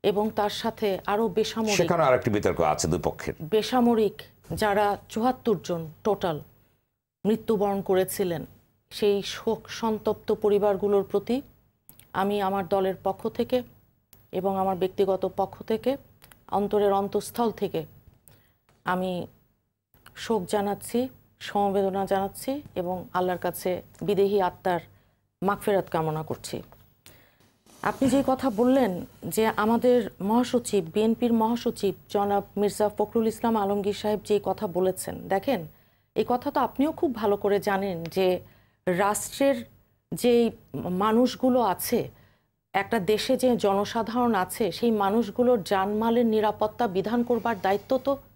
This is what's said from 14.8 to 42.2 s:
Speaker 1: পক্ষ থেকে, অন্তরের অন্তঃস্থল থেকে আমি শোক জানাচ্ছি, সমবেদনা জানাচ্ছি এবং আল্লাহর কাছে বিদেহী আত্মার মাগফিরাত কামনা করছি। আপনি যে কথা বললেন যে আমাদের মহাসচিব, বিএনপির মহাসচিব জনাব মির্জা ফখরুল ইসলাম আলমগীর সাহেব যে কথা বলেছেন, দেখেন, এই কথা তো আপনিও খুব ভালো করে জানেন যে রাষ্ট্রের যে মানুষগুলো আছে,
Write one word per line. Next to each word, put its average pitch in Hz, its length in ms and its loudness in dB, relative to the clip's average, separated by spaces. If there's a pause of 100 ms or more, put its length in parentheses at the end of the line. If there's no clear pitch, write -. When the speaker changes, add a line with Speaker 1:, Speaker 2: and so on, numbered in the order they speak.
Speaker 1:
পক্ষ 190 260 -4
থেকে, 233 340 -2 (540)
অন্তরের 202 420 2
অন্তঃস্থল 202 580 -2
থেকে 165 340 -6 (1000)
আমি 185 420 -2 (880)
শোক 214 340 -2
জানাচ্ছি, 208 600 -2 (300)
সমবেদনা 196 680 0
জানাচ্ছি 196 560 -4 (140)
এবং 180 380 -6
আল্লাহর 180 260 0
কাছে 180 420 -4 (200)
বিদেহী 196 400 2
আত্মার 180 380 -2 (640)
মাগফিরাত 196 460 0
কামনা 156 340 -2
করছি। - 380 -10 (1200)
আপনি 269 280 0
যে 269 180 4
কথা 262 220 0
বললেন 240 560 2 (200)
যে 220 220 0
আমাদের 226 640 2 (120)
মহাসচিব, 226 720 0
বিএনপির 226 400 2
মহাসচিব 226 600 0 (160)
জনাব 403 340 0 (140)
মির্জা 202 400 0
ফখরুল 226 300 0
ইসলাম 226 300 0
আলমগীর 202 360 0
সাহেব 208 320 -2
যে 208 180 2
কথা 196 240 -4
বলেছেন, 185 600 -2
দেখেন, 196 400 -2 (480)
এই 220 120 0
কথা 247 240 -2
তো 294 80 -2
আপনিও 269 320 0
খুব 311 240 -2
ভালো 208 220 0
করে 202 220 2
জানেন 190 440 -2
যে 185 360 0 (480)
রাষ্ট্রের 208 680 0 (580)
যে 233 380 2 (240)
মানুষগুলো 220 840 2
আছে, 190 480 0 (640)